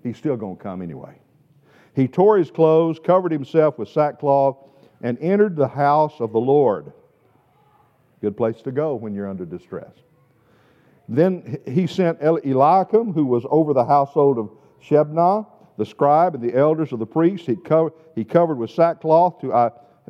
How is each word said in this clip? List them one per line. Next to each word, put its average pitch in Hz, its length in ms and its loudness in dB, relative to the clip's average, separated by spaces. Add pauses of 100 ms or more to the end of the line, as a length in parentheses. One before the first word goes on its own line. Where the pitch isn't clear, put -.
he's 120 140 -8
still 143 200 -4
gonna 98 200 -10
come 92 240 -12
anyway. 71 400 -16 (760)
He 131 140 0
tore 202 300 4
his 165 120 0
clothes, 160 480 2
covered 180 340 0
himself 151 440 -2
with 107 140 -10
sackcloth, 139 640 0 (460)
and 120 160 -4
entered 190 380 0
the 135 120 0
house 143 520 0
of 110 120 -6
the 113 80 0
Lord. 127 520 2 (1300)
Good 104 140 -4
place 113 260 -4
to 135 100 -10
go 147 220 -4
when 110 200 -10
you're 101 140 -8
under 95 160 -10
distress. 87 480 -14 (1160)
Then 160 560 0
he 160 200 -2
sent 165 340 -2
El-, 160 180 2
Eliakim, 180 760 2
who 151 120 0
was 123 260 0
over 151 220 2
the 127 120 2
household 139 540 2
of 107 120 -6 (320)
Shebna, 165 640 0 (300)
the 104 100 -4
scribe, 156 480 2
and 120 100 -8
the 120 100 -4
elders 151 380 0
of 120 60 -6
the 110 80 -6
priests. 170 400 -2
He 117 100 -2
co-, 160 360 0 (220)
he 113 100 -6
covered 165 340 -2
with 113 120 -8
sackcloth 165 680 0
to 131 120 -10
I-, 117 200 0 (380)